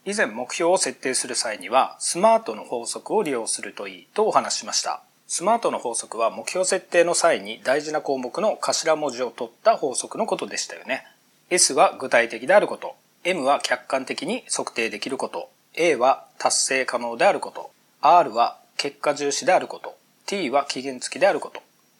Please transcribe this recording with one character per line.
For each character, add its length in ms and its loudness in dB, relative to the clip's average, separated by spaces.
以 100 -6
前 120 2
目 280 -8
標 200 2
を 40 4
設 220 -2
定 140 -2
す 120 -2
る 100 -6
際 220 -4
に 120 -14
は、 300 2
ス 180 -4
マ 180 6
ー 80 0
ト 100 -6
の 120 -10
法 200 -6
則 300 -6
を 80 2
利 80 -4
用 160 -4
す 140 -6
る 100 -10
と 160 -10
い 120 -14
い 140 -20
と 140 2
お 40 0
話 240 2
し 20 -4
し 80 -8
ま 80 -8
し 80 0
た。 200 -6
ス 160 -6
マ 140 2
ー 40 -2
ト 120 0
の 80 -4
法 160 -6
則 220 -8
は 140 2
目 140 -12
標 200 -2
設 200 -2
定 200 4
の 80 0
際 260 4
に 240 -12
大 180 2
事 120 -8
な 80 0
項 160 -2
目 240 -6
の 160 0
頭 400 0
文 160 -2
字 100 -4
を 80 -6
取 180 -8
っ 40 -20
た 140 6
法 180 -4
則 220 -8
の 80 -2
こ 100 -2
と 120 -8
で 100 -8
し 100 -6
た 80 -14
よ 80 -16
ね。 240 -6
S 240 2
は 240 6
具 120 -8
体 180 4
的 180 -8
で 80 4
あ 60 10
る 80 0
こ 80 -4
と。 220 -12
M 220 -2
は 180 2
客 240 -4
観 180 -2
的 200 -8
に 180 -6
測 220 -6
定 140 -2
で 100 -10
き 100 -8
る 80 -6
こ 120 -4
と。 200 -10
A 200 2
は 300 2
達 200 0
成 280 0
可 140 -4
能 160 -6
で 100 0
あ 60 8
る 80 0
こ 120 -8
と。 200 -14
R 340 6
は 240 2
結 220 -6
果 180 0
重 160 -2
視 140 -4
で 80 4
あ 60 6
る 80 -8
こ 120 -12
と。 160 -12
T 220 -2
は 160 2
期 160 -8
限 180 -8
付 200 -10
き 20 4
で 60 6
あ 60 4
る 60 0
こ 120 -12
と。 100 -14